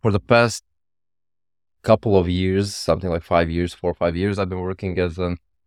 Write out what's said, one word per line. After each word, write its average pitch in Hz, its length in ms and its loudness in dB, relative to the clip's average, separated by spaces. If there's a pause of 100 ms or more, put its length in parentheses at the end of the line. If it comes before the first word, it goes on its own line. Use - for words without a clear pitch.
For 113 100 0
the 98 100 0
past 117 440 2 (1160)
couple 107 340 4
of 90 140 4
years, 92 440 0
something 90 360 -2
like 85 120 -2
five 85 280 2
years, 85 240 -2
four 87 160 -4
or 82 40 -4
five 87 220 -2
years, 98 220 -2
I've 95 100 -2
been 90 120 -6
working 92 380 -6
as 87 200 -2
an 87 180 -4 (300)